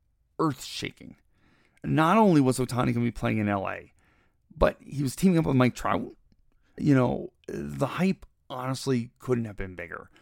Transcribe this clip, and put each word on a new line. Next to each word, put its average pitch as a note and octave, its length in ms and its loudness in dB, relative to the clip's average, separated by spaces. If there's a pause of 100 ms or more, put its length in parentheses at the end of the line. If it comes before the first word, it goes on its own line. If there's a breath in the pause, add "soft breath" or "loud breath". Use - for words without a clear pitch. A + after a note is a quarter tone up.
(380)
earth-shaking. - 800 -6 (680 soft breath)
Not D#3+ 320 4
only G3 240 6
was B2+ 180 4
Ohtani B2+ 360 0
gonna A#2+ 100 0
be A#2 60 -2
playing A2+ 280 -2
in G#2 100 0
L G2 200 -2
A, F2+ 240 -12 (640)
but - 240 2
he C#3 220 -8
was C3 120 -4
teaming F3+ 240 4
up D#3+ 80 2
with C3+ 100 2
Mike B2+ 180 4
Trout. A3+ 400 -4 (640)
You C#3+ 180 2
know, C3 380 0 (160)
the C#3 380 -6
hype F3+ 380 -2 (240)
honestly B2+ 720 -4
couldn't A#2+ 260 -2
have G#2 120 -12
been F#2+ 180 -10
bigger. E2+ 360 -14 (120 soft breath)